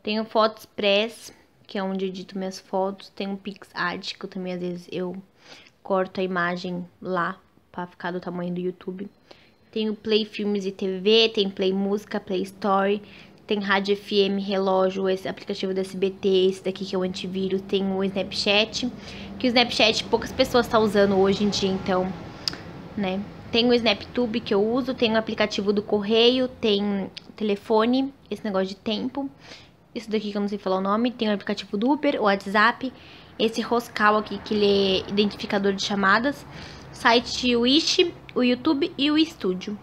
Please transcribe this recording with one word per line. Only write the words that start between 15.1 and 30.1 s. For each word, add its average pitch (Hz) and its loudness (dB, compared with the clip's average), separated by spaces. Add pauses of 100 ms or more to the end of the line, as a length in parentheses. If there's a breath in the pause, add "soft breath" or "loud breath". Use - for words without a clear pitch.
aplicativo 190 -6
do 190 0
S 190 -6
B 190 0
T, 196 -4 (200)
esse 190 -2
daqui 190 -6
que 190 -6
é - 0
o 185 0
antivírus, 190 -4
tem 196 -2
o 190 -2
Snapchat, 202 0 (460 loud breath)
que - -4
o 254 4
Snapchat 233 4
poucas - -2
pessoas 247 2
tá 226 4
usando 202 4
hoje 196 4
em 208 2
dia, 196 0
então, 190 0 (840 loud breath)
né. 190 -2 (300)
Tem 240 4
o 240 6
SnapTube 226 0
que - -2
eu 202 4
uso, 247 -2
tem 220 2
o 226 2
aplicativo 214 -2
do 208 0
correio, 226 4
tem 202 0 (260)
telefone, 226 2 (180)
esse 208 -8
negócio 190 0
de 196 -10
tempo. 254 -6 (640 loud breath)
Isso 233 -10
daqui 208 -2